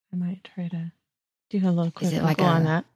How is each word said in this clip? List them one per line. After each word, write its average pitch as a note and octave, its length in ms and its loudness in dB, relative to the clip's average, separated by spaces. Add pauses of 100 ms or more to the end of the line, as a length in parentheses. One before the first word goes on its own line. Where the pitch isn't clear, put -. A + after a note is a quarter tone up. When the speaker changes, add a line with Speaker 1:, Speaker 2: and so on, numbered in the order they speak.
(120)
Speaker 1:
I - 60 -6
might F3+ 260 -6
try F3 240 -10
to E3+ 240 -8 (580)
do G3+ 160 -2
a F3+ 60 2
little E3+ 200 0
quick F3 200 -4
Speaker 2:
Is - 60 -2
it D#3+ 60 -2
like D#3+ 140 2
Speaker 1:
Google F3+ 140 4
on E3 120 4
Speaker 2:
a, - 20 2
Speaker 1:
that. D#3+ 200 0 (100)